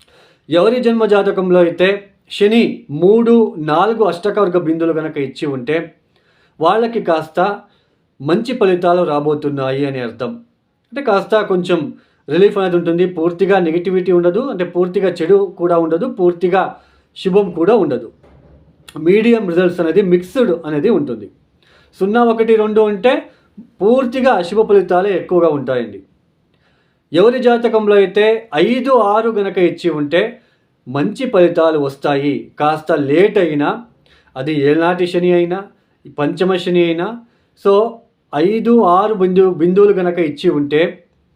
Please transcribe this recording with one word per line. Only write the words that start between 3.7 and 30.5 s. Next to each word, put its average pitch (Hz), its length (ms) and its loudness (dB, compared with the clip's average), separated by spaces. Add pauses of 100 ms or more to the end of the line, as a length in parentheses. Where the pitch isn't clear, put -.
అష్టకవర్గ 190 540 0
బిందువులు 165 420 -2
గనక 156 180 -8
ఇచ్చి 139 300 -6
ఉంటే, 147 480 -6 (640)
వాళ్ళకి 220 420 0
కాస్త 175 600 -2 (600)
మంచి 202 360 -2
ఫలితాలు 180 460 2
రాబోతున్నాయి 147 800 -2
అని 135 140 -6
అర్థం. 117 320 -8 (580)
అంటే 269 120 -10
కాస్త 208 400 0
కొంచెం 180 520 -2 (360)
రిలీఫ్ 202 280 2
అనేది 185 180 0
ఉంటుంది, 170 300 0
పూర్తిగా 175 540 0
నెగిటివిటీ 180 520 -2
ఉండదు, 175 280 2
అంటే 233 240 -6
పూర్తిగా 180 460 -2
చెడు 180 480 0
కూడా 170 200 0
ఉండదు, 165 280 0
పూర్తిగా 180 720 -2 (400)
శుభం 190 340 0
కూడా 170 240 2
ఉండదు, 127 360 -2 (840)
మీడియం 208 520 2
రిజల్ట్స్ 175 300 0
అనేది, 165 220 0
మిక్స్డ్ 180 500 0 (140)
అనేది 151 240 -2
ఉంటుంది. 131 400 -4 (680)
సున్నా, 214 240 0
ఒకటి, 226 320 2
రెండు 214 260 2
అంటే 214 480 0 (520)
పూర్తిగా 247 520 2
అశుభ 185 360 -2
ఫలితాలే 190 460 2
ఎక్కువగా 170 320 0
ఉంటాయండి. 123 560 -4 (1120)
ఎవరి 233 260 4
జాతకంలో 226 560 2
అయితే 208 600 2
ఐదు, 240 360 0
ఆరు 220 380 2
గనక 196 280 -4
ఇచ్చి 175 320 0
ఉంటే 156 520 -2 (460)